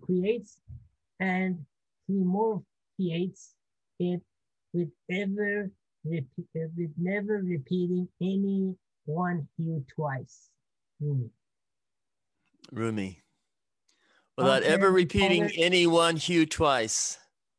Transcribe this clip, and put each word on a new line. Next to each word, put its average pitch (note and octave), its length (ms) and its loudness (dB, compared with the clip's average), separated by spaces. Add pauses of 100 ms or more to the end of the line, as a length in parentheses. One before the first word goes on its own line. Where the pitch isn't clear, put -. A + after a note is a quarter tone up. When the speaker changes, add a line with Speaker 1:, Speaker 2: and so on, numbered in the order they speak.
Speaker 1:
creates F#3 580 -2 (580)
and F#3 460 -2 (460)
pleomorphiates F#3+ 1400 -2 (460)
it F3+ 220 -2 (540)
with E3+ 160 -2 (200)
ever G3+ 600 -2 (360)
repe-, D#3 200 -4 (300)
uh, D#3+ 200 -4
with E3+ 220 -4
never G3+ 400 -2
repeating F3+ 680 -2 (140)
any F#3+ 540 0 (320)
one E3+ 500 -4
hue E3 260 -4 (120)
twice? C#3 560 -8 (500)
Rumi. C#3 300 -2 (1400)
Speaker 2:
Rumi. G#2+ 480 -4 (1200)
Without C3 220 4
Speaker 1:
Okay, D3+ 100 4
Speaker 2:
ever F#3+ 180 4
repeating F#3 520 4
Speaker 1:
color. E3 160 0
Speaker 2:
any F3 280 4
one E3 300 4
hue D#3+ 300 2
twice. C3+ 720 0 (400)